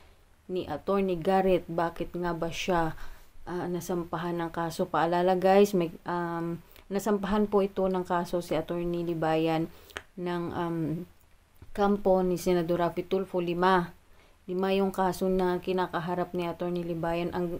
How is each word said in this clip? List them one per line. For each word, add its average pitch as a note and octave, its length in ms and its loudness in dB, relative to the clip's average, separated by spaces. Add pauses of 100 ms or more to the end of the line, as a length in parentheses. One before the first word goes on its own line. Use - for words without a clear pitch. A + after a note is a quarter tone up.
(500)
ni F#3 160 -2
Attorney F#3+ 480 0
Garrett, F#3+ 560 2
bakit E3+ 400 -2
nga F3 240 -2
ba E3 160 -2
siya, E3 480 0 (480)
ah, F3+ 240 -6
nasampahan F3 720 -4
ng E3 80 -4
kaso. E3+ 400 -4
Paalala, F3 480 2
guys, G3 400 6
may, E3+ 160 0 (160)
um, E3+ 480 -4 (320)
nasampahan G3+ 560 2
po G3+ 160 4
ito G3 240 0
ng F#3 160 0
kaso F3 400 -2
si D#3+ 160 -2
Attorney F3 480 -2
Libayan D#3+ 640 0 (480)
ng, F3 320 -4
um, E3+ 560 -4 (680)
kampo G3+ 480 4
ni F3+ 160 0
Senador F3 480 2
Raffy F3 160 -2
Tulfo. F#3+ 400 -2
Lima. F3 480 2 (560)
Lima F#3+ 240 0
yung G3 240 2
kaso F#3+ 320 0
na F#3 320 2
kinakaharap F3 720 -2
ni F3 160 -4
Attorney F3 400 -4
Libayan. E3+ 480 -2
Ang, F3 260 -4